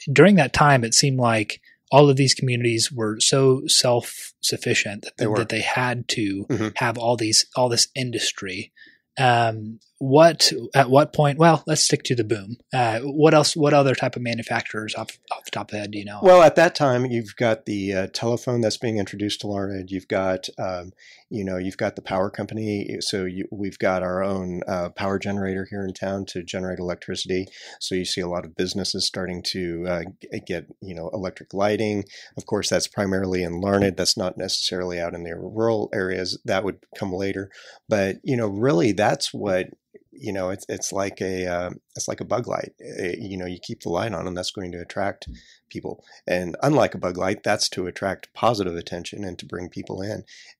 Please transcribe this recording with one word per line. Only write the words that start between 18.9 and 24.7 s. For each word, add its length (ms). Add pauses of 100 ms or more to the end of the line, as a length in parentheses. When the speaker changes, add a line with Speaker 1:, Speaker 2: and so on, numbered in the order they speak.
Speaker 2:
introduced 440
to 60
Larned. 440
You've 180
got, 480
um, 340 (380)
you 160
know, 100
you've 220
got 180
the 60
power 280
company. 680
So 240
you, 260
we've 300
got 240
our 180
own, 460
uh, 220